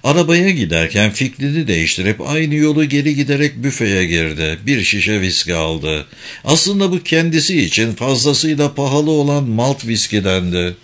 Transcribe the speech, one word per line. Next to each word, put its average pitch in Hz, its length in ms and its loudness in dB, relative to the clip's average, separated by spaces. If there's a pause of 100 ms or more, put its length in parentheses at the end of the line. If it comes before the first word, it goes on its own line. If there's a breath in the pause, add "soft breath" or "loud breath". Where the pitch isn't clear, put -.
Arabaya 170 460 4
giderken 98 640 0
fikrini 135 560 -2
değiştirip 92 600 0
aynı 151 260 0
yolu 151 300 2
geri 143 300 0
giderek 143 480 0
büfeye 104 420 0
girdi. 80 600 -2
Bir 123 180 0
şişe 101 380 0
viski 90 340 -2
aldı. 78 500 -4 (380 loud breath)
Aslında 190 480 2
bu 180 120 -2
kendisi 160 580 0
için 110 320 0
fazlasıyla 143 800 0
pahalı 143 380 0
olan 143 320 2
malt 120 440 0
viskidendi. 92 960 0